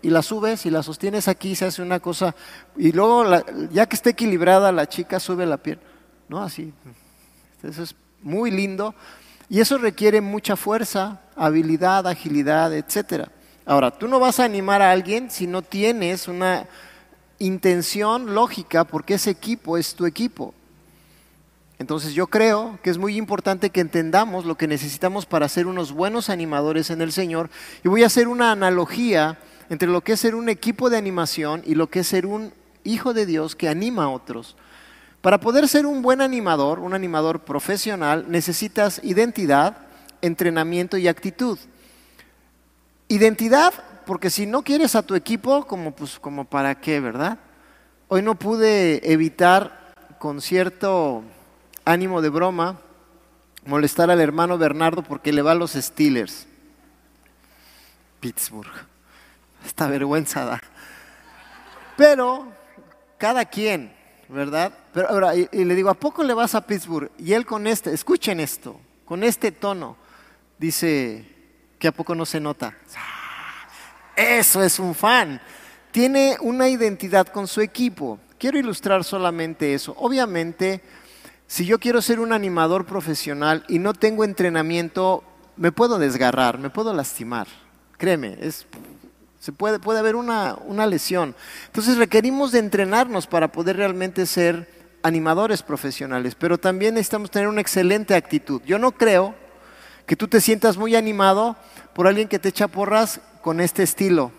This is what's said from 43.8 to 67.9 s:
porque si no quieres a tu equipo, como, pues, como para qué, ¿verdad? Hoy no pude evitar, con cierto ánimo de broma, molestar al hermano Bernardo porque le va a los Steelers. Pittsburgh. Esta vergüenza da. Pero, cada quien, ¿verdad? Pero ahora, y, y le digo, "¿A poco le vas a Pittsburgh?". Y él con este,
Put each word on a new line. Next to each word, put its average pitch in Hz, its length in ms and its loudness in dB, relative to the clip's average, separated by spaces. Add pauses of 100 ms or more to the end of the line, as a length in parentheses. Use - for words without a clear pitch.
porque 185 240 -4
si 202 160 -4
no 240 160 -2
quieres 294 320 2
a 220 80 4
tu 196 140 -2
equipo, 254 500 0
como, 175 240 -8
pues, 147 300 -14
como 143 240 -10
para 139 320 -2
qué, 147 240 -2
¿verdad? 139 380 -4 (680)
Hoy 190 160 0
no 220 140 0
pude 208 760 2
evitar, 175 800 2 (280)
con 143 200 -8
cierto 180 840 -2 (600)
ánimo 175 380 0
de 151 60 0
broma, 175 500 -2 (880)
molestar 147 420 2
al 175 120 6
hermano 165 360 0
Bernardo 160 460 0
porque 147 300 -6
le 147 100 2
va 151 80 2
a 165 60 6
los 170 160 -4
Steelers. 135 760 -2 (1700)
Pittsburgh. 110 500 -10 (960)
Esta - 220 -4
vergüenza 139 560 -2
da. 120 160 -6 (1400)
Pero, 262 560 4 (680)
cada 233 260 0
quien, 190 480 -4 (360)
¿verdad? 147 440 -4 (220)
Pero 180 140 0
ahora, 190 260 2
y, 175 160 0
y 190 140 0
le 180 100 2
digo, 190 160 2
"¿A 190 40 4
poco 294 280 -4
le 254 120 0
vas 226 200 -2
a 214 100 0
Pittsburgh?". 165 540 -6
Y 165 140 -2
él 233 120 0
con 208 220 -6
este, 214 260 -2